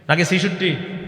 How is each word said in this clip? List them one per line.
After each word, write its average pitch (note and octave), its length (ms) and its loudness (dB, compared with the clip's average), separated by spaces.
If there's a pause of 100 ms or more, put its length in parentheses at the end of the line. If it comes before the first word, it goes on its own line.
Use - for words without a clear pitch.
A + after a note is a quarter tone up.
নাকি E3 160 4
ছেষট্টি? F3+ 500 0 (320)